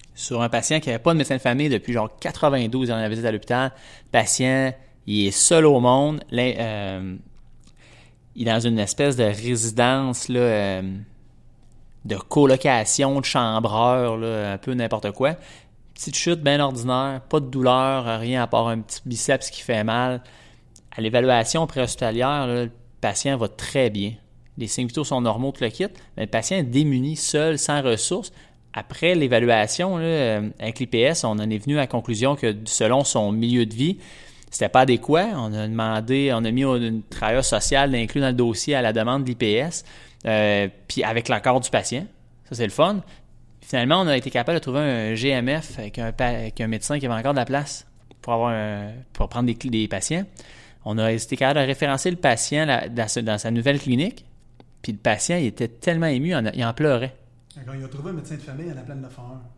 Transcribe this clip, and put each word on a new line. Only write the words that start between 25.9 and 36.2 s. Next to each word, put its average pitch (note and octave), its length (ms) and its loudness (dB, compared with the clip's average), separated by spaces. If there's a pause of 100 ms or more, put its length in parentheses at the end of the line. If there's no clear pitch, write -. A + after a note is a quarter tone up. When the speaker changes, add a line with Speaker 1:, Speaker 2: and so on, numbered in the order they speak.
Speaker 1:
mais G#2+ 100 -4
le G2+ 40 -8
patient A#2 280 -2
est F3+ 60 0
démuni, C#3 520 2
seul, D3+ 420 0
sans D3 240 0
ressources. C3+ 500 -2 (440)
Après E3 400 0
l'évaluation, A#2+ 840 4
là, E3 60 -2
euh, A#2+ 460 0 (100)
avec A2+ 180 -8
l'I C3 80 -4
P A#2 140 0
S, D3+ 240 4
on B2 60 0
en G#2+ 200 -2
est G#2+ 80 0
venu C#3 200 -2
à D3 40 2
la C3 60 -2
conclusion A#2+ 480 0
que A#2 200 0 (100)
selon A#2+ 380 2
son G#2+ 280 0
milieu A#2 340 2
de G#2+ 80 -6
vie, C#3+ 240 0 (540)
c'était - 180 -2
pas C3 120 8
adéquat. C#3 540 4
On A#2 180 -4
a G#2+ 140 -4
demandé, A2+ 640 0